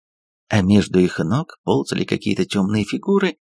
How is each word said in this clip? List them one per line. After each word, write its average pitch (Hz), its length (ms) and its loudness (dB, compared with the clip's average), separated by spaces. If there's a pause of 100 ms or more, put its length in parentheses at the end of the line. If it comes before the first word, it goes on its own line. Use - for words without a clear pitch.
(500)
а 107 120 2
между 92 380 4
их 90 200 2
ног 104 440 -4
ползали 98 400 -2
какие-то 98 420 -2
темные 101 380 -2
фигуры, 196 540 -2 (160)